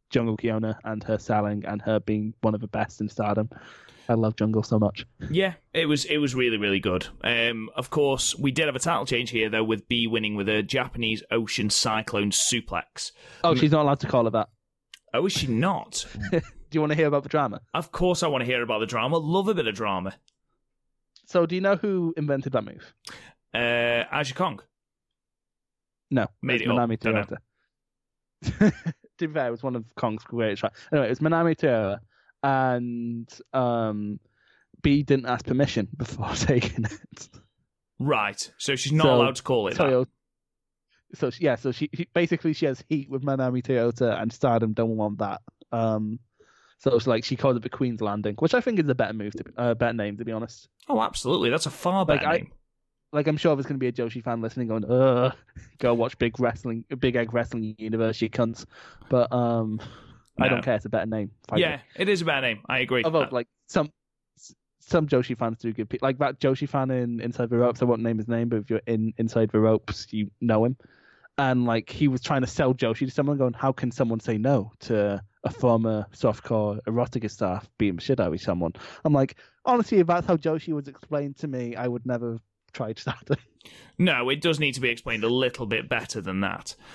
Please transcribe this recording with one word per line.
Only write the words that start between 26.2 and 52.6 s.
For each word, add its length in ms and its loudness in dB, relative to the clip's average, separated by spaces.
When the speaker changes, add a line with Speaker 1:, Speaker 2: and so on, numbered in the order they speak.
Speaker 2:
Made 140 0
Speaker 1:
it's 80 -2
Speaker 2:
it 80 0
up. 60 2
Speaker 1:
Manami 220 0
Speaker 2:
Don't 140 0
know. 100 0
Speaker 1:
Toyota. 140 -10
<laughs> 420 2
To 80 -2
be 80 -10
fair, 120 0
it 40 -2
was 100 -8
one 140 -2
of 100 -6
Kong's 280 -2
greatest 400 -2
fi-, 80 -2
anyway, 140 4
it 60 0
was 80 -2
Manami 360 2
Toyota, 440 2
and, 880 -2
um, 640 0
B 220 4
didn't 240 2
ask 180 -2
permission 500 0
before 340 -6
<laughs> 40 -4
taking 520 2
it. 440 -12
Speaker 2:
Right, 580 -2
so 180 -2
she's 160 -4
not 120 4
Speaker 1:
So, 120 8
Speaker 2:
allowed 200 4
to 80 -10
call 240 2
it 100 -2
that. 60 2
Speaker 1:
Toyo-, 240 4
so 160 -4
she, 140 -6
yeah, 120 2
so 160 -4
she, 220 -6
she, 220 -6
basically 380 0
she 120 0
has 240 -2
heat 180 -2
with 160 -6
Manami 400 0
Toyota, 560 0
and 140 -4
Stardom 400 2
don't 240 0
want 220 -2
that. 220 -6
Um, 460 -2
so 160 2
it's 100 2
like 180 2
she 120 -4
called 200 4
it 60 -2
the 80 -10
Queen's 320 -2
Landing, 380 -2
which 160 2
I 60 2
think 180 0
is 100 2
a 60 0
better 180 0
move, 200 -8
to 100 -10
be, 140 -14
uh, 180 2
better 180 0
name, 240 -4
to 80 -8
be 60 -6
honest. 360 -10
Speaker 2:
Oh, 120 2
absolutely, 500 0
that's 160 0
a 40 -4
far 320 0
Speaker 1:
Like, 180 2
Speaker 2:
better 60 -2
Speaker 1:
I, 120 2
Speaker 2:
name. 120 -10